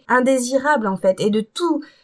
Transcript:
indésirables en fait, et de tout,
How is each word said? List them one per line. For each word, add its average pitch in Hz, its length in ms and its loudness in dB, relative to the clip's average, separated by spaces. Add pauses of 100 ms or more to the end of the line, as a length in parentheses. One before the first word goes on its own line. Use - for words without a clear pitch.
indésirables 254 800 0
en 190 100 -2
fait, 185 240 0
et 208 100 0
de 214 100 0
tout, 302 420 -4 (220)